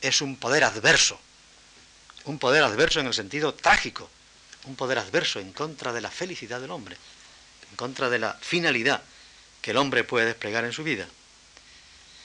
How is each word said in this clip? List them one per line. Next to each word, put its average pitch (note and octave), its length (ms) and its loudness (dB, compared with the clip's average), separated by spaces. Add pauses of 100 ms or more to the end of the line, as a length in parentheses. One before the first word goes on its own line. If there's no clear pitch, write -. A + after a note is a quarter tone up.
es C3+ 220 0
un C#3 140 -6
poder C3+ 280 2
adverso, A2+ 560 4 (1040)
un D3 140 -8
poder C#3 240 4
adverso C#3 380 2
en C3+ 80 -4
el A2+ 40 -4
sentido B2 400 -2
trágico, - 580 0 (540)
un C3+ 100 -14
poder B2+ 220 -2
adverso A2 420 -2
en F#2+ 140 -10
contra C#3+ 400 -6
de A#2 80 -4
la G#2 100 -8
felicidad B2+ 520 -8
del C#3 80 -12
hombre, G#2+ 260 -12 (720)
en G2+ 80 -18
contra C3 320 -4
de A#2+ 100 2
la A2 220 0
finalidad C#3 600 2 (580)
que A2 120 -6
el A2 40 2
hombre B2+ 260 4
puede A#2 220 2
desplegar A2+ 400 -2
en A#2+ 80 -4
su D3+ 100 -8
vida. B2+ 240 -4 (1200)